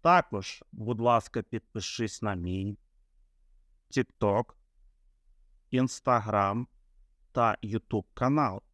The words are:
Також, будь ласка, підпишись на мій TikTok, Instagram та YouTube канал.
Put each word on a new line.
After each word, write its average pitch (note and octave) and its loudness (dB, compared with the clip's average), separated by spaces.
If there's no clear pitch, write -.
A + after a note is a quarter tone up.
Також, D#3+ 2
будь A2 -4
ласка, A#2 2
підпишись - -6
на G#2 -2
мій F#2+ -6
TikTok, A2+ 0
Instagram A2+ 0
та A#2 2
YouTube G#2+ -4
канал. B2+ 0